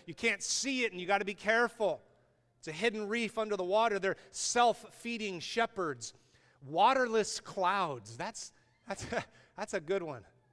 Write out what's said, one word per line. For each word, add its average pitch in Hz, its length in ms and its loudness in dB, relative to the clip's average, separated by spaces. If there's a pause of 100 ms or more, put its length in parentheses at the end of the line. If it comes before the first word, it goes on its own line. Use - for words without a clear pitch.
you 165 80 -10
can't 214 300 -2
see 254 400 -2
it, 214 80 0
and 180 80 -10
you 175 80 -6
gotta 202 180 4
be 208 80 -4
careful. 220 680 2 (580)
It's - 80 -16
a 156 60 -6
hidden 208 340 -2
reef 226 300 -2
under 214 180 -2
the 185 80 0
water. 208 360 4
They're 185 180 0 (140)
self-feeding 214 1080 0
shepherds. 160 720 -2 (540)
Waterless 220 720 4
clouds. 160 800 -2
That's, 202 340 -10 (340)
that's - 280 -8
a, - 100 0 (340)
that's 208 160 -8
a 190 60 0
good 175 240 -2
one, 131 220 -10 (280)